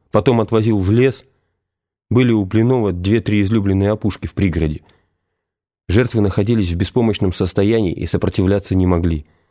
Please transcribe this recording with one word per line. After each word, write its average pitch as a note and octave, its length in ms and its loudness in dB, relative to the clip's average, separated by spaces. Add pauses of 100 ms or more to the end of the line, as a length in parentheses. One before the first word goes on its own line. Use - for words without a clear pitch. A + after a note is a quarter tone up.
(120)
потом A#2 300 2
отвозил A2 360 0
в F#2+ 140 0
лес. A#2+ 340 0 (880)
Были A#2+ 220 4
у G#2 120 2
Блинова A2 460 2
две-три G#2 500 0
излюбленные G2 480 0
опушки G#2 380 -4
в - 80 -18
пригороде. D#2+ 460 -2 (1080)
Жертвы A2+ 340 0
находились G#2 480 0
в E2+ 60 -4
беспомощном G2 580 -2
состоянии G2+ 600 0
и - 120 -8
сопротивляться F#2 680 -2
не F#2 100 2
могли. F2 400 0 (260)